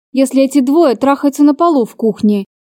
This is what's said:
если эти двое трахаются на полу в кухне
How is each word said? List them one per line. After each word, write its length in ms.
если 300
эти 180
двое 340
трахаются 480
на 120
полу 320
в 100
кухне 480